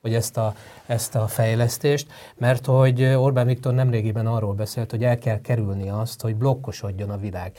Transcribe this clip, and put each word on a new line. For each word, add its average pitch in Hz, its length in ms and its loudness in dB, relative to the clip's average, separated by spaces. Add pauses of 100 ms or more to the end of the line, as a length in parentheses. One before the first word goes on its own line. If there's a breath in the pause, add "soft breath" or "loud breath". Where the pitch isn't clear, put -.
vagy 113 120 -2
ezt 113 240 -2
a, 110 160 0 (320 loud breath)
ezt 117 300 -4
a 110 120 0
fejlesztést, 120 800 0 (300 loud breath)
mert 127 280 0
hogy, 131 360 4
ö, 135 120 4
Orbán 131 320 4
Viktor 127 280 0
nemrégiben 113 540 2
arról 110 260 0
beszélt, 107 380 -4
hogy 117 120 -2
el 120 140 2
kell 110 240 -2
kerülni 98 480 -2
azt, 107 320 -4
hogy 110 140 -2
blokkosodjon 107 720 -2
a 101 80 -6
világ. 92 420 -8